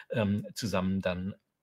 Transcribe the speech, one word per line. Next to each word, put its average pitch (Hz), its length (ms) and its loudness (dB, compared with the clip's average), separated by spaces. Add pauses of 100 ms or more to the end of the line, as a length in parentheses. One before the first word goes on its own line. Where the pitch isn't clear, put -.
ähm, 104 460 2
zusammen 95 440 0
dann 92 360 -2 (280)